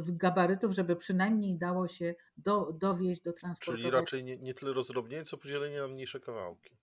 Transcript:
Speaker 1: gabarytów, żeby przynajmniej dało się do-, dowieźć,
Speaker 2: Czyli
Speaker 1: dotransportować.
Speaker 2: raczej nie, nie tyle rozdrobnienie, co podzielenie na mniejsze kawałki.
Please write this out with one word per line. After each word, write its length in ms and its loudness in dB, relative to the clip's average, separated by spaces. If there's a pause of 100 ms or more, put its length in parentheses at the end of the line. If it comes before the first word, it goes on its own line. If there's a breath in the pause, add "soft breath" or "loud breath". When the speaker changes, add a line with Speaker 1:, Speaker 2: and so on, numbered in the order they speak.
Speaker 1:
gabarytów, 680 4
żeby 220 2
przynajmniej 600 2
dało 300 0
się 260 -4 (220 soft breath)
do-, 360 2
dowieźć, 500 0
Speaker 2:
Czyli 120 -4
Speaker 1:
dotransportować. 580 -4
Speaker 2:
raczej 320 2
nie, 120 -6
nie 180 -6
tyle 180 -4
rozdrobnienie, 520 -2
co 140 -10
podzielenie 400 -4
na 100 -4
mniejsze 320 -8
kawałki. 640 -10